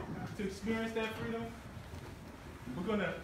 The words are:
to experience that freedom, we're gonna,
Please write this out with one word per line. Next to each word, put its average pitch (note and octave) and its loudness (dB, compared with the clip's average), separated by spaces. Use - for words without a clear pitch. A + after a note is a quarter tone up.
to G#3+ 2
experience A3+ 2
that A3 2
freedom, A#3 0
we're F3 0
gonna, G3 4